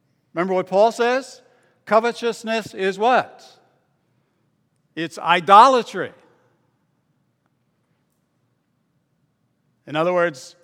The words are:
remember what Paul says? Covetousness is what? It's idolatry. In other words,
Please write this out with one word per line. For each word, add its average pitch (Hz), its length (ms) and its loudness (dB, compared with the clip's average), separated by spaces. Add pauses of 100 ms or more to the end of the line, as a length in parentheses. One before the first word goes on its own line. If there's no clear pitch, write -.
(340)
remember 185 200 -4
what 185 120 -2
Paul 202 240 2
says? 247 500 -4 (440)
Covetousness 226 920 -4
is 190 240 -6
what? 226 500 -2 (1500)
It's 160 200 -10
idolatry. 196 960 4 (3750)
In 139 80 -16
other 165 180 -2
words, 170 520 -4